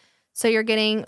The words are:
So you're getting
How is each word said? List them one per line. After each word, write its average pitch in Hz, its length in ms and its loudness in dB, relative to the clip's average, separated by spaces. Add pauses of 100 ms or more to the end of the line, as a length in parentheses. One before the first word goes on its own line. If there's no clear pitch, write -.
(360)
So 233 120 0
you're 220 160 2
getting 214 420 0